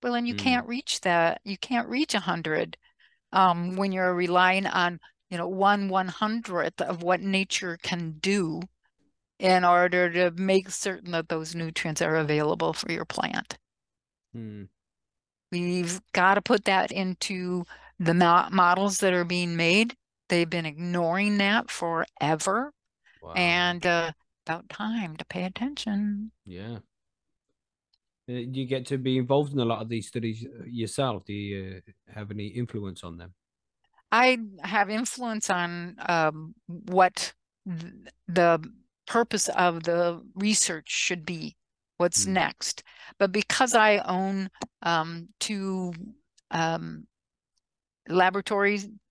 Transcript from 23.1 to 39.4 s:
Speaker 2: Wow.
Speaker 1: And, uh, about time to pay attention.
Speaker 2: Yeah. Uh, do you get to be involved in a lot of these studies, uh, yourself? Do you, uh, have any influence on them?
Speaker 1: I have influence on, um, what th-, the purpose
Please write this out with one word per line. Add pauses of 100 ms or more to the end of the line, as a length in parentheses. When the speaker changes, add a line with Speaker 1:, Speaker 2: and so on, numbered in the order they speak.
Speaker 2:
Wow.
Speaker 1:
And,
uh, (340)
about
time
to
pay
attention. (120)
Speaker 2:
Yeah. (1500)
Uh,
do
you
get
to
be
involved
in
a
lot
of
these
studies,
uh,
yourself?
Do
you,
uh,
have
any
influence
on
them? (800)
Speaker 1:
I (240)
have
influence
on, (100)
um, (120)
what (340)
th-, (340)
the (440)
purpose